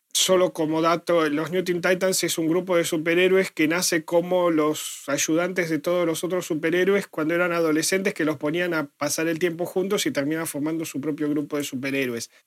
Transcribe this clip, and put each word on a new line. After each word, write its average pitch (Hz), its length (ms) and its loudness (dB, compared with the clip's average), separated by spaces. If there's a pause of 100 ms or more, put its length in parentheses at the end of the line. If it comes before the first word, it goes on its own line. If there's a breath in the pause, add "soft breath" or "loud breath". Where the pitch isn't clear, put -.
(120)
Solo 185 420 2
como 160 280 0
dato, 165 480 2
los 151 220 -2
New 185 120 0
Teen 175 180 -2
Titans 185 420 2
es 170 160 -2
un 165 80 0
grupo 180 280 2
de 170 80 4
superhéroes 180 680 2
que 156 160 2
nace 170 360 0
como 175 460 2
los 151 580 0
ayudantes 170 640 0
de 160 80 0
todos 175 280 0
los 160 180 -2
otros 175 240 -2
superhéroes 180 580 0
cuando 160 300 -2
eran 175 180 2
adolescentes 165 600 0
que 160 100 0
los 156 100 0
ponían 170 380 -2
a 151 140 -2
pasar 147 400 -4
el 165 100 -2
tiempo 170 300 -2
juntos 190 400 -2
y 143 40 -2
terminan 151 360 -2
formando 160 360 -4
su 151 160 -8
propio 147 300 -2
grupo 151 280 -2
de 143 60 -2
superhéroes. 135 680 -4 (160)